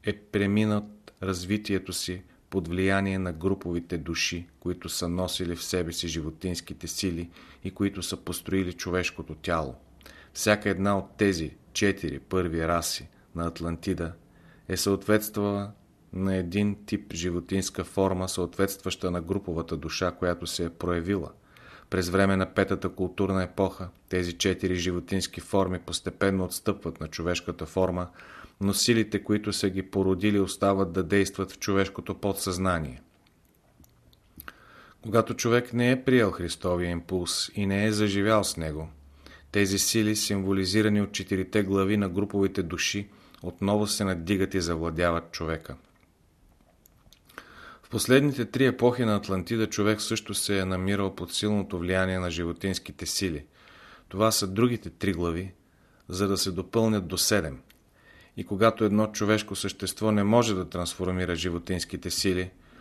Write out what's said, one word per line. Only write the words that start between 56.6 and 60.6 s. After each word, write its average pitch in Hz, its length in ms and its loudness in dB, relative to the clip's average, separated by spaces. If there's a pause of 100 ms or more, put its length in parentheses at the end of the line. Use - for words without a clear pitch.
до 87 120 -4
седем. 78 420 0 (760)
И 98 80 -6
когато 110 400 2
едно 107 220 4
човешко 107 500 0
същество 101 560 -2
не 104 120 4
може 110 300 4
да 90 140 -4